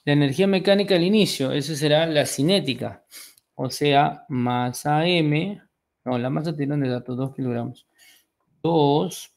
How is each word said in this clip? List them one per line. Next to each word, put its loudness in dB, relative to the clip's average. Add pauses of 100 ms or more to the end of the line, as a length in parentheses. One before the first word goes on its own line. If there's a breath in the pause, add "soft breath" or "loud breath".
La 2
energía 2
mecánica 2
al 4
inicio, 2
esa -4
será 2
la 0
cinética. -2 (480 loud breath)
O -6
sea, 0
masa 0
M, 0 (420)
no, -2
la -4
masa -4
tiene -4
de -2
datos, -6
dos -6
kilogramos. -6 (760 soft breath)
Dos 2